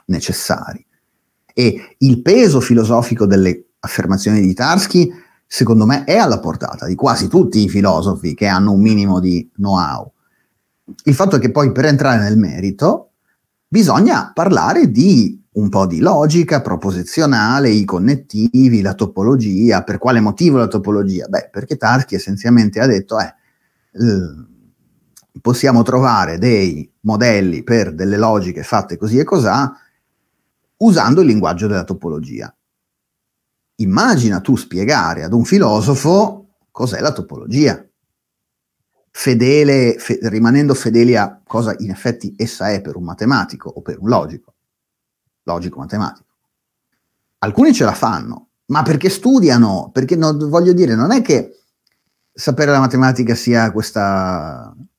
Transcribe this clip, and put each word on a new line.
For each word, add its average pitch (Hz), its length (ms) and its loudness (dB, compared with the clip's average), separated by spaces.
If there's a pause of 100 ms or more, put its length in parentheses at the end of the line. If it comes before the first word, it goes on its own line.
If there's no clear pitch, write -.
necessari. - 800 -6 (680)
E - 460 -2
il 123 240 2
peso 190 380 4
filosofico 113 680 0
delle 95 380 2 (160)
affermazioni 98 600 -2
di 95 120 2
Tarski, 170 580 0 (360)
secondo 110 400 2
me, 139 180 0
è 170 120 0
alla 160 240 0
portata - 460 -10
di 92 80 -6
quasi 120 340 -2
tutti 143 340 2
i 98 60 2
filosofi 90 640 0
che 104 120 -2
hanno 101 260 2
un 98 100 4
minimo 101 380 2
di 90 360 -2
know-how. 87 540 -4 (960)
Il 147 100 2
fatto 170 220 2
è - 20 2
che 120 120 0
poi 143 220 0
per 139 140 0
entrare 135 340 2
nel 104 160 0
merito 98 760 -2 (540)
bisogna 190 680 2
parlare 185 560 2
di 120 520 2 (140)
un 104 120 0
po' 95 180 0
di 87 140 -4
logica 156 600 2
proposizionale, 110 1080 0
i 104 140 2
connettivi, 117 1000 0
la 95 120 -2
topologia. 107 880 0
Per 95 160 -8
quale 123 220 0
motivo 131 380 2
la 113 100 2
topologia? 101 600 -4
Beh, - 220 -6
perché 131 260 -8
Tarski 123 380 0
essenzialmente 104 640 0
ha 127 60 2
detto, 110 320 -2
eh, - 160 -6 (580)
eh, - 1500 -8
possiamo 123 420 2
trovare 110 560 0
dei 95 520 -2 (100)
modelli 104 640 0
per 104 320 -2
delle 98 220 -2
logiche 98 460 -2
fatte 104 340 -4
così 110 220 -2
e 143 60 2
cosà 135 540 0 (1000)
usando 165 440 4
il 165 40 4
linguaggio 101 400 0
della 98 180 -4
topologia. 76 720 -10 (1200)
Immagina 113 640 0
tu 127 160 0
spiegare 90 640 -4
ad 87 100 -8
un 117 120 2
filosofo 143 1000 0 (280)
cos'è 117 300 -6
la 151 120 -2
topologia, 107 720 -4 (1300)
fedele, 131 880 2
fe-, - 240 -6
rimanendo 117 520 2
fedeli 117 420 2
a 101 300 -4
cosa 113 320 -4
in 104 120 -8
effetti - 460 -8
essa 107 340 -6
è 98 120 -4
per 76 140 -14
un 87 80 -12
matematico 110 640 -4
o - 100 -16
per - 180 -12
un 98 120 -4
logico, - 460 -4 (920)
logico 85 320 -8
matematico. 98 460 -8 (1120)
Alcuni 233 340 2
ce 143 120 0
la 104 100 0
fanno, - 540 -6 (180)
ma 147 160 0
perché 160 260 0
studiano, 123 840 2
perché 143 240 -2
no, 156 200 0
voglio 165 360 2
dire, 175 220 2
non 127 160 0
è 254 120 2
che - 380 -2 (720)
sapere 147 380 -2
la 139 100 2
matematica 127 540 0
sia 117 380 0
questa 92 1040 -6 (240)